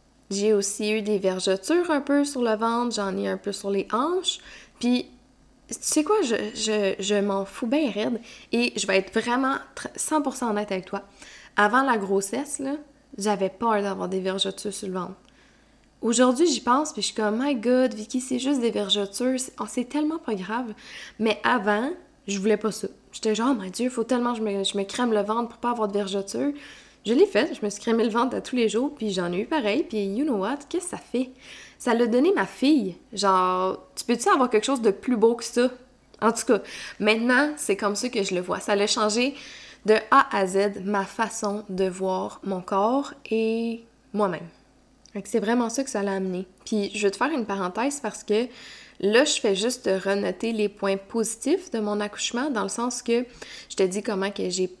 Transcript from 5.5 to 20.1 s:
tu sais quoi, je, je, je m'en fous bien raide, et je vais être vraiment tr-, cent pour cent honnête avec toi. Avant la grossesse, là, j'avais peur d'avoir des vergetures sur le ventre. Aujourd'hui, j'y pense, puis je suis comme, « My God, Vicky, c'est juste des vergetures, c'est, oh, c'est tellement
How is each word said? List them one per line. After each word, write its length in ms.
tu 120
sais 220
quoi, 200
je, 120
je, 440
je 160
m'en 300
fous 240
bien 240
raide, 280
et 260
je 120
vais 100
être 180
vraiment 400
tr-, 180
cent 260
pour 140
cent 160
honnête 220
avec 140
toi. 160
Avant 260
la 140
grossesse, 640
là, 160
j'avais 320
peur 320
d'avoir 260
des 120
vergetures 540
sur 140
le 60
ventre. 200
Aujourd'hui, 440
j'y 140
pense, 320
puis 80
je 60
suis 80
comme, « 280
My 120
God, 400
Vicky, 260
c'est 200
juste 200
des 120
vergetures, 640
c'est, 200
oh, 80
c'est 220
tellement 300